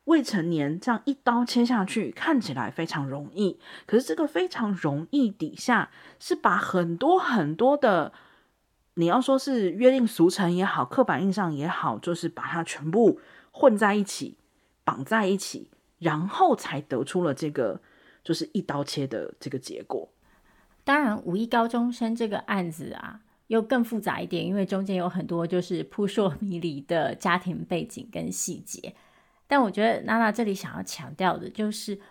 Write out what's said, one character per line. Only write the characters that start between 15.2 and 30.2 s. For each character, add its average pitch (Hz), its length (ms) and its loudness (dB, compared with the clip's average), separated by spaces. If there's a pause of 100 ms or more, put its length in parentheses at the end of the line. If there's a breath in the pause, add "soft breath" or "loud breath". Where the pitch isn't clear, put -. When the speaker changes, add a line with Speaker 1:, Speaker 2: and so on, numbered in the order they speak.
Speaker 1:
一 190 100 2
起， - 320 -10 (300)
然 165 300 -2
后 330 260 4
才 - 260 -6
得 131 220 -4
出 175 220 -2
了 143 100 0
这 151 160 -4
个， 123 300 -2 (420 soft breath)
就 - 100 -4
是 160 200 -4
一 185 100 -2
刀 143 220 -4
切 139 200 -4
的 117 360 -6
这 135 100 -8
个 131 80 -6
结 - 240 -10
果。 - 260 -6 (760 soft breath)
Speaker 2:
当 285 160 4
然 214 240 0
五 180 120 -2
亿 220 80 0
高 233 220 2
中 240 240 0
生 233 240 -2
这 233 140 -2
个 202 100 -4
案 185 320 -2
子 160 220 -10
啊， - 280 -14 (280)
又 226 120 4
更 240 220 2
复 233 160 -2
杂 196 220 -2
一 175 80 -6
点， 170 180 -2
因 185 80 -2
为 196 100 2
中 190 220 -2
间 196 80 -2
有 180 140 0
很 180 180 -4
多 170 180 -2
就 180 160 0
是 175 220 -4
扑 202 240 -4
朔 190 320 2
迷 180 220 -4
离 151 220 -4
的 156 340 0
家 180 200 2
庭 170 280 -4
背 165 200 -4
景 - 280 -14
跟 - 180 -6
细 - 300 -8
节。 - 340 -14 (540 soft breath)
但 285 120 6
我 226 80 4
觉 202 140 0
得 226 200 2
娜 220 160 0
娜 226 120 4